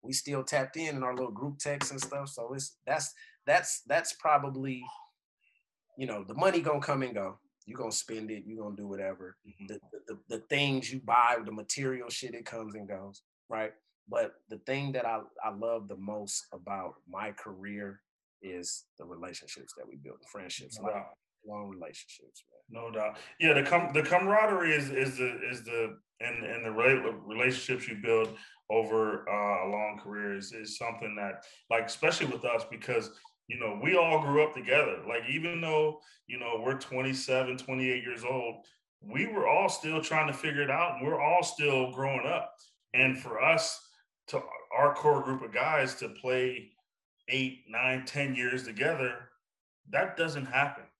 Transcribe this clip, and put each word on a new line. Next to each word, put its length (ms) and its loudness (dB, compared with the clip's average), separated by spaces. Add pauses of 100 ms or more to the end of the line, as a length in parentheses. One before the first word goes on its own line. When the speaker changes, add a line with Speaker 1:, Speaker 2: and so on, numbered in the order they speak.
Speaker 1:
we 120 -8
still 300 -2
tapped 340 0
in 200 -4
in 60 -2
our 120 0
little 160 -4
group 260 -6
texts 340 -4
and 100 -8
stuff. 280 -6
So 240 -8
it's, 320 -10
that's, 280 -2 (340)
that's, 400 2
that's 260 0
probably, 720 0 (1120)
you 80 -6
know, 180 -6
the 100 -12
money 260 6
gonna 220 2
come 220 0
and 100 -4
go. 260 -6 (260)
You 100 -16
gonna 160 -6
spend 380 -6
it, 160 -10
you 120 -12
gonna 180 -10
do 120 -10
whatever. 500 -8 (100)
Speaker 2:
Mm-hmm. 200 -18
Speaker 1:
The, 120 -12 (120)
the, 160 -14
the, 300 -10
the 100 -10
things 440 0
you 80 -8
buy, 440 4
the 80 -10
material 580 -6
shit, 260 -8
it 100 -12
comes 300 -10
and 120 -12
goes, 360 -12 (260)
right? 220 -4 (360)
But 280 -2 (140)
the 100 -12
thing 320 -4
that 160 -2
I, 140 -2 (220)
I 60 -2
love 380 -4
the 80 -10
most 580 -6
about 400 -8 (160)
my 220 -6
career 680 -10 (420)
is 420 -10 (140)
the 60 -14
relationships 720 -14
that 100 -14
we 80 -18
build, 260 -16
the 100 -20
friendships, 480 -12
Speaker 2:
No 100 -4
doubt. 180 -4 (360)
Speaker 1:
lifelong 260 -10
relationships, 720 -16 (280)
man. 120 -10
Speaker 2:
No 80 -8
doubt. 260 -2 (220)
Yeah, 140 8
the 100 6
com-, 300 4
the 100 4
camaraderie 720 6
is, 160 0
is 260 0
the, 220 -2 (100)
is 140 -8
the, 340 -2 (220)
and, 240 -6
and 200 -4
the 60 -2
rela-, 560 4
relationships 640 0
you 80 -6
build 420 2 (320)
over, 580 2
uh, 400 2
a 40 -2
long 320 -2
career 320 -4
is, 180 -10
is 240 -12
something 380 -6
that, 280 -6 (280)
like, 140 2
especially 420 0
with 180 -4
us, 240 0
because, 400 -2 (380)
you 120 -10
know, 240 -2
we 140 4
all 240 6
grew 220 6
up 100 2
together. 540 2
Like, 240 -2
even 300 -2
though, 380 2 (280)
you 120 -10
know, 240 -2
we're 160 0
twenty-seven, 800 0
twenty-eight 460 0
years 200 -6
old, 420 -4 (360)
we 260 -2
were 200 2
all 220 6
still 320 -2
trying 260 2
to 60 -2
figure 300 -2
it 80 0
out, 260 2
and 100 -2
we're 140 2
all 220 6
still 480 2
growing 340 0
up. 260 0 (440)
And 240 6
for 200 -6
us 400 4 (500)
to, 120 -2 (340)
our 200 6
core 260 6
group 220 -2
of 100 -10
guys 420 2
to 140 -8
play 640 0 (580)
eight, 400 0
nine, 360 0
ten 280 -2
years 300 0
together, 680 -2 (600)
that 260 2
doesn't 300 -2
happen. 380 0 (140)